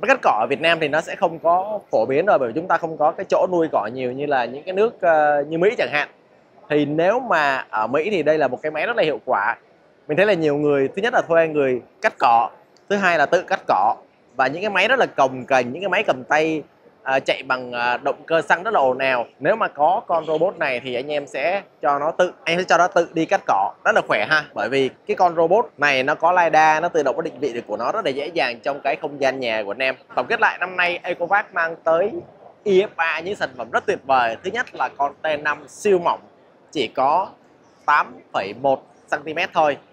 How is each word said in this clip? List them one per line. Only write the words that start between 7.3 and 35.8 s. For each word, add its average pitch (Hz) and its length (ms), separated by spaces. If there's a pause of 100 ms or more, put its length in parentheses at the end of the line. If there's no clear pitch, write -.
ở 110 180
Mỹ 151 220
thì 185 140
đây 151 140
là 147 100
một 123 140
cái 156 100
máy 156 140
rất 233 120
là 208 60
hiệu 143 220
quả. 110 300 (520)
Mình 151 100
thấy 185 80
là 214 80
nhiều 156 240
người, 143 300
thứ 190 140
nhất 240 120
là 196 140
thuê 165 200
người 135 340 (200)
cắt - 180
cỏ, 117 300 (400)
thứ 196 60
hai 185 220
là 143 80
tự 170 180
cắt 190 240
cỏ. 107 280 (400)
Và 131 120
những 151 140
cái 214 80
máy 190 180
rất 254 120
là 190 60
cồng 131 400
kềnh, 127 280
những 170 80
cái 196 80
máy 190 140
cầm 131 200
tay, 156 400 (400)
à, 135 160
chạy 135 280
bằng, 127 240
à, 120 260
động 139 280
cơ 165 160
xăng 170 220
rất 220 100
là 185 60
ồn 131 180
ào. 127 280 (140)
Nếu 165 160
mà 214 120
có 165 400
con 165 180
robot 165 320
này 135 260
thì 127 120
anh 135 160
em 143 160
sẽ 165 340 (200)
cho 143 180
nó 151 120
tự, 180 200 (120)
anh 165 100
em 175 60
sẽ 185 40
cho 180 140
nó 175 100
tự 175 260
đi 160 120
cắt 196 220
cỏ, 101 260 (120)
rất 196 100
là 180 120
khỏe 110 220
ha. 151 240
Bởi 107 160
vì 135 200 (180)
cái 202 100
con 175 180
robot 170 420
này 143 260
nó 151 120
có 160 160
lidar, 156 500
nó 175 80
tự 156 140
động 135 120
có 160 60
định 156 180
vị 135 140
được 117 140
của 104 100
nó, 120 140
rất 208 140
là 143 60
dễ 143 160
dàng 139 320
trong 143 240
cái 143 180
không 143 200
gian 135 180
nhà 110 240
của 98 80
anh 131 120
em. 131 120 (200)
Tổng 127 140
kết 220 120
lại, 190 180
năm 185 180
nay 175 260
Ecovac 180 500
mang 165 300
tới 170 280 (520)
I 190 180
F 208 140
A 165 240
những 180 160
sản 160 220
phẩm 120 140
rất 233 140
tuyệt 175 200
vời. 123 380
Thứ 185 80
nhất 240 240
là 139 220
con 143 240
T - 40 (140)
năm 147 280
siêu 190 320